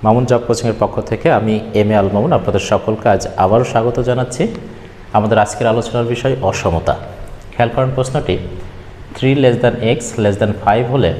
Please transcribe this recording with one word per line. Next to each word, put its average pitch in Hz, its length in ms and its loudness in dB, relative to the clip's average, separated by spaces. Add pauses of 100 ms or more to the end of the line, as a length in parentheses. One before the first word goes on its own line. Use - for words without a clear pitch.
মামুন 113 260 4
জব 123 180 4
কোচিংয়ের 113 340 0
পক্ষ 104 140 0 (140)
থেকে - 180 0 (120)
আমি 110 140 0 (280)
এম 104 100 2
এ 107 100 4
আল 98 140 2
মামুন 120 220 2
আপনাদের 98 340 0
সকলকে 107 420 0
আজ 95 100 0 (200)
আবারও 110 280 4
স্বাগত 117 260 0 (120)
জানাচ্ছি। 127 340 -2 (720)
আমাদের 107 260 4
আজকের 117 300 -2
আলোচনার 117 400 -2
বিষয় 127 200 0 (160)
অসমতা। 80 460 0 (580)
খেয়াল 120 220 2
করেন 131 220 0
প্রশ্নটি, 131 380 -2 (800)
থ্রি 131 160 2 (120)
less 120 200 6
than 117 120 4 (220)
x - 20 -6 (240)
less 101 180 4
than 104 100 0 (120)
five 110 300 4
হলে 120 160 4 (100)